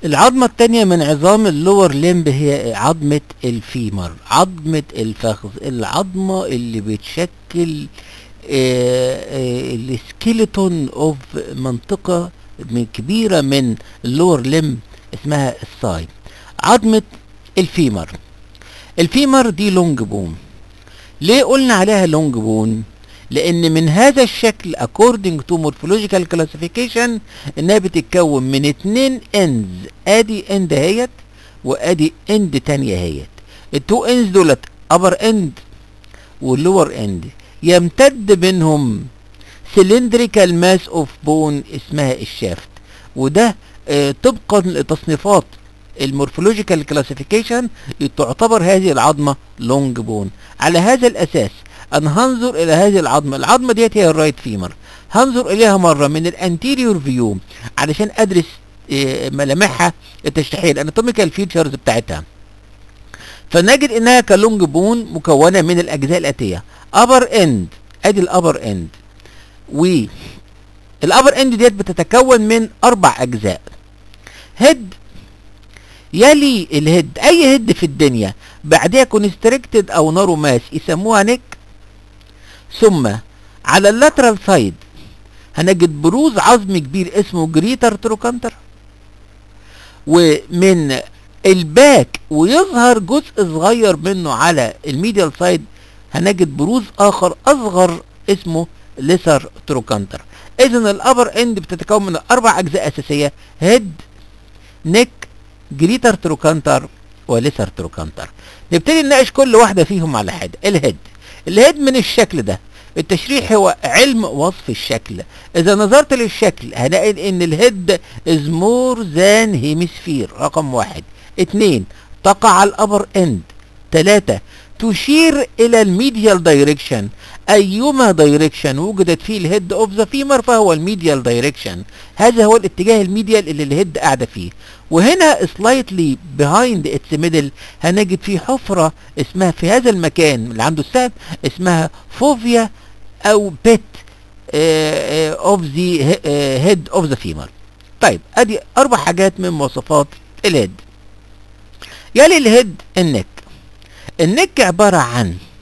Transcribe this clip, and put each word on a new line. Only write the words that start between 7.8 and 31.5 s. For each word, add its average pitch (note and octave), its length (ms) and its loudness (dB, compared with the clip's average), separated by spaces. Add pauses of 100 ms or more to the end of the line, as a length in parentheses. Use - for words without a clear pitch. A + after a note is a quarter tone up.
آه، B2+ 680 -2
آه، B2+ 600 -8
السكيلتون F3 1120 -4
اوف D3+ 280 -4 (380)
منطقة E3+ 760 -6 (380)
من A#2 240 -4
كبيرة F#3+ 480 -2
من C3+ 340 -2 (300)
اللور D3 360 2
ليمب C#3 380 -2 (340)
اسمها C#3 500 -4
الساي. E2 440 -8 (560)
عظمة G#3+ 400 2 (540)
الفيمر، C3 520 -2 (880)
الفيمر C4 500 2
دي G3+ 200 -2
لونج E3+ 320 0
بون. G2+ 340 -8 (840)
ليه A#3 220 4
قلنا C4 300 2
عليها G3 320 4
لونج D#3 280 0
بون؟ A2 500 -2 (480)
لأن E3+ 400 0
من D#3+ 180 0
هذا B3+ 340 4
الشكل G#3+ 520 -4
according F#3+ 640 0 (120)
to F3 60 -2
morphological F3+ 680 -2 (120)
classification E3+ 720 -4 (500)
إنها F#3 180 2
بتتكون E3+ 680 0
من C3+ 220 -2
اتنين A#3 560 -2 (140)
ends، A2 540 -2 (180)
آدي G#3 480 0
اند F3+ 180 -2
اهيت G3 360 -2 (540)